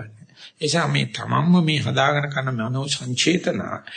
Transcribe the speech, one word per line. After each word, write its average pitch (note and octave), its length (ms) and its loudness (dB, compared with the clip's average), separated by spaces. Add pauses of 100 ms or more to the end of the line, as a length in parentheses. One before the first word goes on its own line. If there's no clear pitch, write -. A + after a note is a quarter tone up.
නැහැ. - 200 -18 (260)
ඒ - 100 -20
නිසා D#3 280 0
මේ C#3 220 2
තමන්ම C#3 520 2
මේ D#3 180 2
හදාගෙන C#3 500 2
කරන C3+ 240 -4
මනෝ B2 340 -2
සංචේතන C#3+ 760 0 (360)